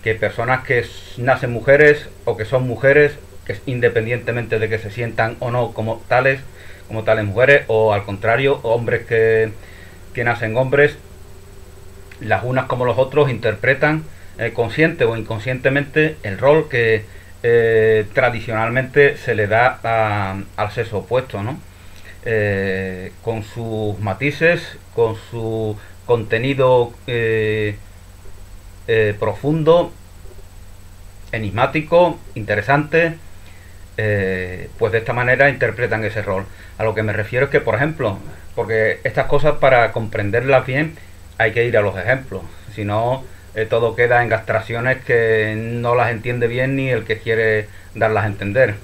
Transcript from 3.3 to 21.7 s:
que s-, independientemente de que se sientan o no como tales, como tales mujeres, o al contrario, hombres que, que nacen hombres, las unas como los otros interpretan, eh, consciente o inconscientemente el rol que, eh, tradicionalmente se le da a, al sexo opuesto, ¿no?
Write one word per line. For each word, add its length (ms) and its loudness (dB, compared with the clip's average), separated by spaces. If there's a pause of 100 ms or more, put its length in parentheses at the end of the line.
que 80 -8
s-, 140 -10
independientemente 880 -2
de 100 -2
que 120 -2
se 100 -8
sientan 500 -4
o 120 -4
no 220 -2
como 340 -4
tales, 340 2 (460)
como 160 -8
tales 220 2
mujeres, 420 4
o 260 4
al 100 0
contrario, 600 0
hombres 420 0
que, 460 2 (640)
que 80 -4
nacen 340 -2
hombres, 400 4 (1200)
las 240 0
unas 220 0
como 200 -2
los 120 2
otros 320 4
interpretan, 760 0 (360)
eh, 140 -2
consciente 520 0
o 100 2
inconscientemente 1080 -2
el 160 -6
rol 280 4
que, 380 0 (380)
eh, 680 4
tradicionalmente 1080 0
se 180 -4
le 100 0
da 380 2
a, 520 0 (220)
al 140 -4
sexo 260 -6
opuesto, 460 -4
¿no? 160 -6 (680)